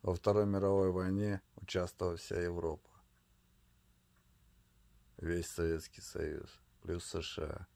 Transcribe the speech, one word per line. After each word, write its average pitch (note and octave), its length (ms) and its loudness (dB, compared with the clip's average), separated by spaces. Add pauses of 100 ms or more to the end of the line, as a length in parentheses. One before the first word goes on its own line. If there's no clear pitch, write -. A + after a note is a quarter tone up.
Во F2+ 100 0
Второй G#2 340 4
мировой G2 440 4
войне F#2+ 500 0 (140)
участвовала F2+ 640 -2
вся - 240 -4
Европа. F2 500 -2 (2250)
Весь E2+ 300 0
Советский E2 540 -2
Союз, D2+ 500 -6 (300)
плюс E2+ 240 -4
С E2+ 180 -4
Ш - 220 -6
А. F2 320 -8